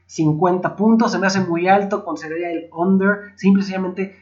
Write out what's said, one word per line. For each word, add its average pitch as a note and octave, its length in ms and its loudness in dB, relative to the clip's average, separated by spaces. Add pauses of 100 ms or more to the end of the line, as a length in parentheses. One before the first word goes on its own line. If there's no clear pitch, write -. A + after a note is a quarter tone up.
cincuenta E3 680 0
puntos, A3 360 2
se F3+ 60 -2
me F#3+ 80 0
hace G3 140 0
muy E3+ 280 -2
alto, G3 360 2
consideraría D#3+ 480 -8
el E3 200 -8
under. F#3+ 640 0
Simple G3 280 2
y - 20 -6
sencillamente F#3+ 580 -6